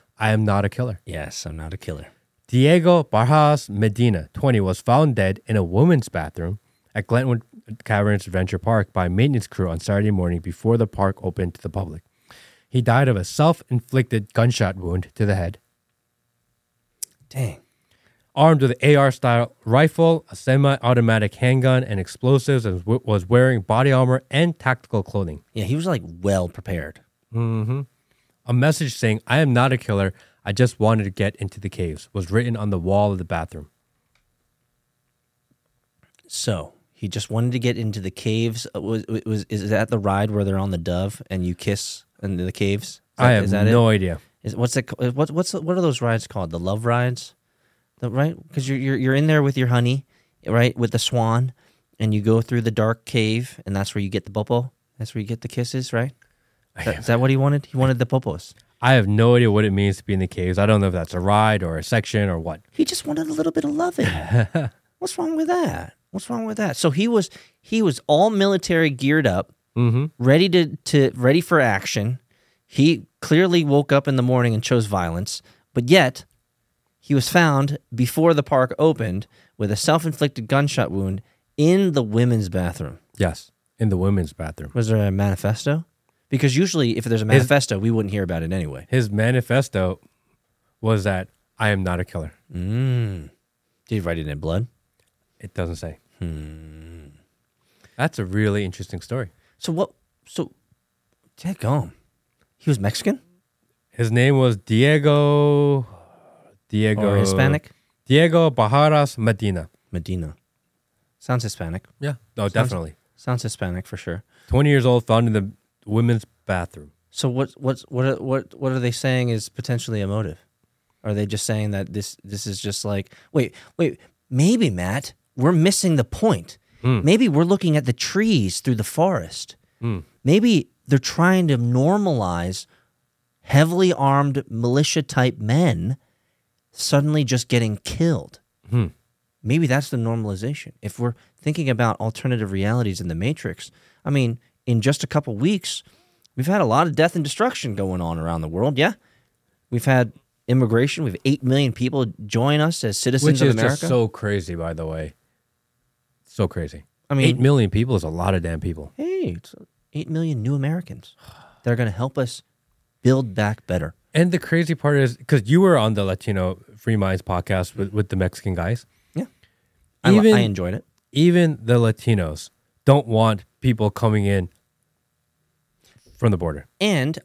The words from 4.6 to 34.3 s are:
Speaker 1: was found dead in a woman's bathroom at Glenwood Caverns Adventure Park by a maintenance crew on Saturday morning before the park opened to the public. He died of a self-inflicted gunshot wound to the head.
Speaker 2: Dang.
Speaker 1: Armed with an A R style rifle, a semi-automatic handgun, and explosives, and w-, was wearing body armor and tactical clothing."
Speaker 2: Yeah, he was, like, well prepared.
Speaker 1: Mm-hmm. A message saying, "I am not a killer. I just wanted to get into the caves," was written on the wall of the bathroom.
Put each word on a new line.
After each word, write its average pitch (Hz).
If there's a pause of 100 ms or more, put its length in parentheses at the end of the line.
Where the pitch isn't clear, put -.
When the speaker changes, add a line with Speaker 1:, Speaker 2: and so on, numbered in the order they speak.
Speaker 1:
was 92
found 151
dead 98
in 110
a 101
woman's 117
bathroom 85 (360)
at 104
Glenwood 120 (420)
Caverns 104
Adventure 92
Park 110
by 90
a 87
maintenance 117
crew 92
on 82
Saturday 104
morning 87
before 110
the 113
park 98
opened 90
to -
the 82
public. 78 (680)
He 127
died 127
of 117
a 92
self-inflicted 127
gunshot 113
wound 90
to 110
the 101
head. 87 (1700)
Speaker 2:
Dang. 123 (760)
Speaker 1:
Armed 151
with 131
an 120
A 147
R 139
style 120 (120)
rifle, 160
a -
semi-automatic 123
handgun, 127
and 101
explosives, 127
and 95
w-, 107
was 101
wearing 123
body 123
armor 127
and 156
tactical 123
clothing." 82
Speaker 2:
Yeah, 107
he 113
was, 165
like, 143
well 90
prepared. 82 (340)
Speaker 1:
Mm-hmm. 113 (640)
A 120
message 143
saying, 107
"I 127
am 147
not 127
a 127
killer. 98 (300)
I 104
just 123
wanted 110
to 98
get 98
into 101
the 98
caves," 82
was 90
written 117
on 104
the 95
wall 98
of 95
the 90
bathroom. 80 (2500)